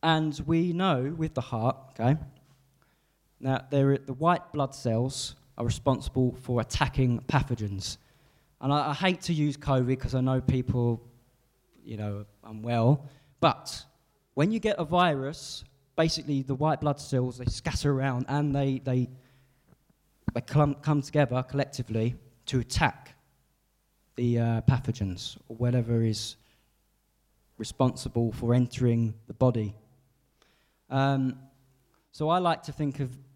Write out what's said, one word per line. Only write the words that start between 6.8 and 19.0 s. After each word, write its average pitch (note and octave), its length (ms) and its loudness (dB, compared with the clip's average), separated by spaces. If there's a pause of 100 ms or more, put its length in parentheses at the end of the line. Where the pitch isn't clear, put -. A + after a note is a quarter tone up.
pathogens. G#2+ 760 -2 (680)
And C#3 80 0
I, D3 180 0
I C#3+ 40 -2
hate F#3 280 0
to F3 120 -2
use D3 240 0
covid C3 420 2
'cause - 140 -4
I C3 80 0
know C3 180 2
people, B2 600 0 (840)
you A2+ 140 -12
know, G#2 280 -8 (180)
unwell. A#2 680 0 (300)
But - 460 0 (500)
when E3 160 2
you A3+ 80 -2
get - 180 0
a E3 80 -2
virus, D3+ 800 -2 (320)
basically D#3 480 0
the C3+ 100 -4
white D3 260 0
blood D3 200 -2
cells, B2+ 400 -2
they B2 60 -6
scatter - 460 -2
around C3 360 0
and C#3+ 280 0
they, C#3 220 0
they, B2+ 320 0 (1200)